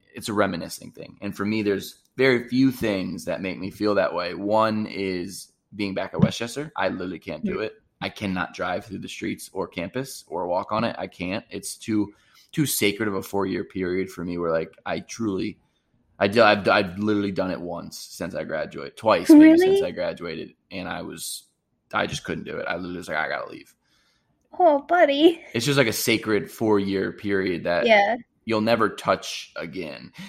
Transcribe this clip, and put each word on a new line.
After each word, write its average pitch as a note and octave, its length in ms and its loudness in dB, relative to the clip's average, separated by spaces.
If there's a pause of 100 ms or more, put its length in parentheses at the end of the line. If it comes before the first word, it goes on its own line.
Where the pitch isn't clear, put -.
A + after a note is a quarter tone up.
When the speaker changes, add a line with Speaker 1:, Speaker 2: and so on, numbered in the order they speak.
(140)
Speaker 1:
it's G#2+ 140 -12
a A2 60 -4
reminiscing E2+ 580 -2
thing. - 300 -18
And G2+ 120 -8
for G2+ 120 -4
me, A2 160 0
there's G2 400 -2 (160)
very B2+ 320 4
few C3 220 4
things F#2+ 540 -4
that E2+ 160 -6
make F#2 160 -6
me F#2 140 -8
feel G#2 240 0
that F#2 180 2
way. F2 200 -4
One G#2+ 520 0
is F#2 640 -6 (260)
being G2 200 -4
back F#2+ 200 -6
at E2+ 60 -4
Westchester. A#2 560 -2
I F#2+ 140 0
literally F#2 300 -6
can't D#2+ 260 -10
do - 140 -4
Speaker 2:
Mm. A2 80 -4
Speaker 1:
it. G#2+ 60 -14 (280)
I G2 80 -4
cannot F#2 440 -6
drive F#2 320 -6
through F#2+ 140 -12
the F#2+ 80 -12
streets - 460 -10
or F#2 140 -6
campus B2+ 600 -10
or F2 200 -6
walk F#2 240 -2
on A2 120 -2
it. A2 160 -4
I F#2+ 80 -8
can't. F#2 420 -8
It's - 280 -12
too, G#2+ 360 -2 (380)
too D3+ 140 0
sacred G#2+ 420 0
of G2 80 -2
a F#2+ 80 -4
four-year G2 420 -2
period F#2 440 -4
for F2 140 -12
me F2 140 -6
where, E2+ 140 -2
like, E2 220 -2 (120)
I E2+ 140 -4
truly, G2 600 -6 (600)
I G2+ 80 4
do, A2 160 6
I've, G#2 260 6
I've F#2 300 2
literally G#2 320 0
done F#2 200 -2
it C2+ 80 -4
once E2+ 380 -12
since - 380 -12
I D#2 100 -4
graduated, D2+ 500 -8
twice G#2+ 340 4
maybe D4+ 140 12
Speaker 2:
Really? D#4+ 140 10
Speaker 1:
since F#4+ 240 4
I - 100 -4
graduated, - 640 -6 (180)
and F2+ 160 -8
I E2+ 140 -8
was, E2 420 -12 (500)
I G#2 120 0
just - 200 -8
couldn't D#2+ 200 -6
do - 120 -10
it. - 100 -6
I F2+ 80 -4
literally F2+ 220 -8
was E2+ 120 -12
like, D#2 80 -4
"I D2+ 120 -2
gotta C#2 200 -6
leave." - 240 -18 (840)
Speaker 2:
Oh, D#4 300 6
buddy. E4 540 4 (120)
Speaker 1:
It's A2 120 -2
just, C#3 120 2
like, C3 100 6
a G#2 60 2
sacred G#2+ 560 0
four-year G2 640 0
period F#2+ 500 -2
that F2 220 0
Speaker 2:
Yeah. G#3+ 320 4 (260)
Speaker 1:
you'll A2 180 0
never A2+ 280 2
touch - 640 -4
again. D2+ 560 -10 (180)